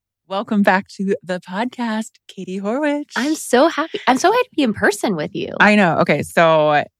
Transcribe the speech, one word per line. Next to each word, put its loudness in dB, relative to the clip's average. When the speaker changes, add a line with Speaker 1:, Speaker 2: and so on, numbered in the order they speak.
Speaker 1:
Welcome -2
back 2
to -4
the -6
podcast, -6
Katie -12
Horwich. -4
Speaker 2:
I'm -2
so 2
happy. -6
I'm 4
so 2
happy 2
to -20
be 0
in 0
person -2
with -6
you. -8
Speaker 1:
I 6
know. 4
Okay. 0
So 2